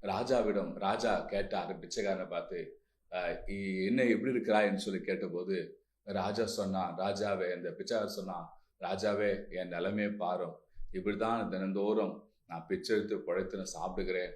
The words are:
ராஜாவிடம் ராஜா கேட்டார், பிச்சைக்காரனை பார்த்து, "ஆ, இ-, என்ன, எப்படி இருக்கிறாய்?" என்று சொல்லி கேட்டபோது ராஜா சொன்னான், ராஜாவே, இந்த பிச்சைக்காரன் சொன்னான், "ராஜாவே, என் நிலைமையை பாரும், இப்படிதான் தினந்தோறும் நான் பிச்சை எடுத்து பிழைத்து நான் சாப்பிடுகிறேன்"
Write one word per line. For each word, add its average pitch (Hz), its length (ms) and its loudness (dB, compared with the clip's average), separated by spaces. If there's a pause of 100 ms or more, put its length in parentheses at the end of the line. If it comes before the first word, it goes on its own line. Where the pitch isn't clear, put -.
ராஜாவிடம் 104 720 2
ராஜா 101 460 2
கேட்டார், 95 580 -2
பிச்சைக்காரனை 95 500 -2
பார்த்து, 87 540 -6 (300)
"ஆ, 90 140 -2
இ-, 95 600 -2
என்ன, 123 160 4
எப்படி 123 280 4
இருக்கிறாய்?" 107 360 4
என்று 98 120 2
சொல்லி 98 220 -2
கேட்டபோது 90 840 -4 (180)
ராஜா 104 440 0
சொன்னான், 95 520 0
ராஜாவே, 95 580 0
இந்த 87 140 -6
பிச்சைக்காரன் 101 440 -2
சொன்னான், 92 480 -8 (180)
"ராஜாவே, 101 720 0
என் 90 180 -4
நிலைமையை 101 440 0
பாரும், 90 460 -2 (340)
இப்படிதான் 104 560 0
தினந்தோறும் 98 800 0 (160)
நான் 82 220 -8
பிச்சை 98 280 2
எடுத்து 104 220 0
பிழைத்து 92 400 -2
நான் 92 360 -6
சாப்பிடுகிறேன்" 92 420 -2